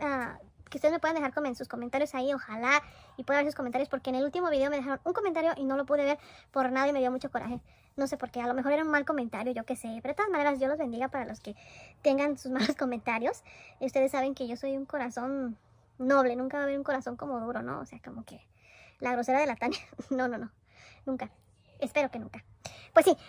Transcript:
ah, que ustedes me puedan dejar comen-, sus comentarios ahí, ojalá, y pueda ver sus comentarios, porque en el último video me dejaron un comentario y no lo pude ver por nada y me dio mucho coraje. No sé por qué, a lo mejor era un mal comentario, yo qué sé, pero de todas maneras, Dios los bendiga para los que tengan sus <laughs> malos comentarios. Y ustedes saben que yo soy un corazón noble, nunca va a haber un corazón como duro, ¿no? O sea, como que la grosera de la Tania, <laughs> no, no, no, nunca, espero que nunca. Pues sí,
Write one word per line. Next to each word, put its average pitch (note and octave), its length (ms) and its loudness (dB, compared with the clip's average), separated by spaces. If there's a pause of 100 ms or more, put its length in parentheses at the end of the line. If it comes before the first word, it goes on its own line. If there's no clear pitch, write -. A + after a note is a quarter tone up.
ah, C4+ 380 -4 (300)
que - 80 -10
ustedes D4+ 160 4
me E4 60 0
puedan D#4+ 160 0
dejar C#4+ 180 0
comen-, C#4+ 220 -2
sus B3+ 120 -12
comentarios B3 460 -2
ahí, C4+ 200 0
ojalá, B3+ 500 2 (340)
y B3+ 60 -8
pueda C#4+ 160 2
ver C#4+ 80 2
sus D4 80 -4
comentarios, C4 340 -2
porque C4 200 -4
en B3+ 80 0
el C4+ 80 0
último F4 240 0
video C#4 200 2
me C#4+ 80 -2
dejaron C4+ 260 -4
un F4+ 100 0
comentario E4 420 2
y C4+ 100 -4
no C4+ 120 2
lo C#4 80 0
pude C#4+ 180 4
ver D4 160 2 (320)
por B3+ 200 2
nada C4+ 160 4
y D4 60 4
me C#4 60 2
dio B3+ 120 2
mucho C4 200 -4
coraje. A#3+ 300 -4 (340)
No C#4 120 0
sé C#4 100 -4
por B3 120 -6
qué, A#3+ 120 -8
a A#3+ 60 -2
lo B3 60 0
mejor C4 200 0
era D#4 100 4
un D#4 80 0
mal C#4+ 140 4
comentario, B3 480 -2
yo A#3 100 -6
qué B3+ 140 -4
sé, A#3 100 -10 (140)
pero C4+ 100 -4
de D4 40 -4
todas G4+ 160 0
maneras, D4 280 2
Dios C4 100 2
los D4+ 80 0
bendiga B3 300 -2
para C4+ 160 -4
los A3 160 -10
que G#3 160 -12 (460)
tengan C#4+ 360 4
sus B3+ 140 -8
<laughs> - 0 -
malos C4 240 2
comentarios. A#3+ 680 -2 (380)
Y C4+ 60 -4
ustedes C4+ 260 2
saben C4+ 240 0
que B3+ 120 -6
yo A#3+ 100 -6
soy C4+ 180 -4
un C4+ 100 -6
corazón B3+ 720 -4 (400)
noble, B3+ 380 4
nunca C4 220 -4
va C#4+ 60 -2
a - 20 0
haber C#4 120 -2
un C#4 60 -4
corazón C4 320 -4
como B3+ 240 -6
duro, A3+ 220 -6
¿no? B3 180 -6
O B3+ 60 -10
sea, A#3 180 -18
como - 220 -14
que - 200 -20 (540)
la B3 140 -2
grosera B3 260 2
de D4+ 80 2
la A#3 80 -2
Tania, - 240 -4 (180)
<laughs> - 120 -10
no, B3+ 180 0
no, A#3+ 100 -4
no, A#3 140 -10 (540)
nunca, C4 260 -6 (480)
espero C#4+ 320 0
que A#3 80 -8
nunca. - 240 -14 (500)
Pues E4 120 10
sí, E4 100 8 (140)